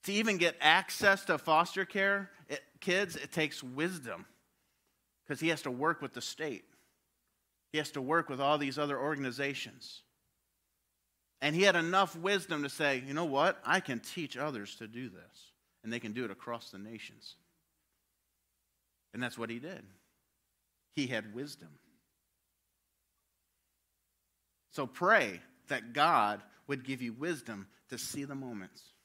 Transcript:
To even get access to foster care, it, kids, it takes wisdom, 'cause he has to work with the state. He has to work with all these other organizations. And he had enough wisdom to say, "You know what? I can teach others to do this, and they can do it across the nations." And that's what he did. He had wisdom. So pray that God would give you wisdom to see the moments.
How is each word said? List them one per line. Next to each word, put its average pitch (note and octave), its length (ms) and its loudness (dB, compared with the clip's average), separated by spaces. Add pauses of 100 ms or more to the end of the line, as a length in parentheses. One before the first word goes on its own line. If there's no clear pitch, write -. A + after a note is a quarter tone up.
To G3 80 -2
even G#3 260 2
get E3 220 4
access F#3+ 640 6
to F3 120 2
foster E3 480 4
care, G3 460 0 (180)
it, C#3 140 -8 (180)
kids, F3+ 360 0
it C#3+ 160 -10
takes D3+ 280 0
wisdom, C3 640 -4 (1000)
'cause C3+ 140 -6
he D#3+ 80 0
has D#3+ 140 0
to C#3 80 -4
work C#3+ 300 0
with C3+ 120 -10
the B2 100 -10
state. D3 420 -8 (1080)
He D#3 60 0
has D3 140 -4
to C#3+ 80 -6
work D#3 280 2
with C3+ 120 -4
all C#3+ 160 4
these C#3 220 -2
other C#3+ 200 0
organizations. C3+ 1040 -4 (1400)
And D3+ 160 2
he F3+ 60 6
had G3 120 8
enough F3 400 4
wisdom E3+ 480 -2
to C#3+ 80 -4
say, C#3 300 0
"You C#3 140 -8
know D#3+ 100 0
what? D3+ 400 2
I F3+ 160 4
can B2 180 -4
teach - 380 -8
others B2 400 -6
to A2+ 100 -12
do A#2+ 220 -10
this, F2 440 -20 (300)
and A2+ 100 -6
they A#2+ 80 -4
can A2 120 -8
do B2 120 -4
it G#2+ 60 -6
across A2+ 400 -10
the G2 80 -18
nations." G#2+ 580 -16 (1800)
And - 80 -8
that's A#2+ 160 -6
what A2+ 140 -6
he A#2 80 -8
did. B2+ 260 -12 (1120)
He C#3 140 -2
had A2 260 -4
wisdom. A2+ 440 -12 (3000)
So C#3+ 160 -4
pray C#3+ 560 2 (240)
that A#2+ 260 -6
God A#2 500 4 (240)
would C3+ 180 -4
give B2+ 180 -6
you A#2+ 100 -4
wisdom A#2+ 580 -8 (180)
to B2 100 -10
see - 260 -6
the C#3 100 -10
moments. A#2+ 600 -12 (100)